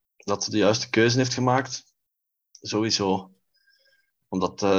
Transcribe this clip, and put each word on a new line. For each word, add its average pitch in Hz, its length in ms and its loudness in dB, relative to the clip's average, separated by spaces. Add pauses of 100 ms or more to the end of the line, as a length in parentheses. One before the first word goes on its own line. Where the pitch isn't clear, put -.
(160)
dat 101 280 -6
ze - 60 -8
de 107 60 -4
juiste 107 340 2
keuze 120 280 4
heeft 123 160 0
gemaakt. 127 500 -2 (760)
Sowieso. 104 720 -2 (960)
Omdat, 92 340 -4
eh, 98 160 2